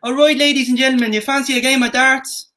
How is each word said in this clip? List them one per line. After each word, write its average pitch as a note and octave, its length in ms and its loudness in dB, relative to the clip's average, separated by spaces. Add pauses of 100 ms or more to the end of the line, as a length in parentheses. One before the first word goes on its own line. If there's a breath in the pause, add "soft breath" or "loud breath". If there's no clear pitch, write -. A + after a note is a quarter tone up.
All B3 100 -4
right, D4 240 4
ladies C#4 320 0
and B3 80 0
gentlemen, B3 360 0
you G#3+ 80 0
fancy C4+ 360 -2
a A#3+ 40 -2
game B3+ 200 0
of A#3+ 100 0
darts? C4 640 -2